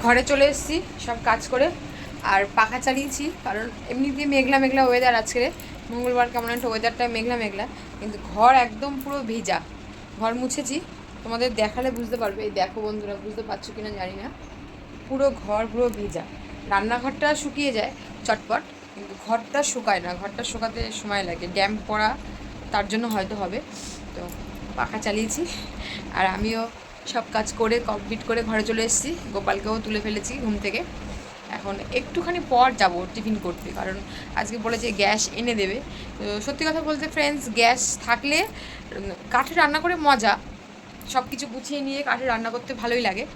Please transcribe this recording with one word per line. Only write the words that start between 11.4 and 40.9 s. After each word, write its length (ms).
দেখালে 360
বুঝতে 260
পারবে। 260
এই 80
দেখো 300
বন্ধুরা, 340
বুঝতে 260
পারছো 340
কিনা 140
জানি 220
না, 180
পুরো 220
ঘর 240
পুরো 180
ভেজা। 340
রান্নাঘরটা 680
শুকিয়ে 360
যায় 200
চটপট, 360
কিন্তু 200
ঘরটা 360
শুকায় 360
না, 140
ঘরটা 300
শুকাতে 480
সময় 200
লাগে, 240
ড্যাম্প 400
পড়া, 300
তার 160
জন্য 200
হয়তো 280
হবে। 260
তো 140
পাখা 240
চালিয়েছি, 460
আর 120
আমিও 420
সব 160
কাজ 200
করে 260
কমপ্লিট 480
করে 160
ঘরে 200
চলে 200
এসেছি। 320
গোপালকেও 460
তুলে 220
ফেলেছি 360
ঘুম 200
থেকে। 260
এখন 260
একটুখানি 460
পর 280
যাব 360
টিফিন 300
করতে, 320
কারণ 180
আজকে 220
বলেছে 340
গ্যাস 440
এনে 200
দেবে। 260
তো 220
সত্যি 240
কথা 160
বলতে 260
ফ্রেন্ডস, 480
গ্যাস 500
থাকলে, 420
উম, 140
কাঠে 240
রান্না 260
করে 160
মজা, 420